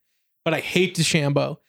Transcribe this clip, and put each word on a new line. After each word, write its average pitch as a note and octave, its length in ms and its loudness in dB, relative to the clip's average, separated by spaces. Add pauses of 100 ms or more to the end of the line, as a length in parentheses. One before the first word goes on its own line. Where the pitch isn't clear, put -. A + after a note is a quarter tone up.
(440)
but E3 100 0
I C#3 60 0
hate F3+ 360 0
DeChambeau C#3+ 640 0 (100)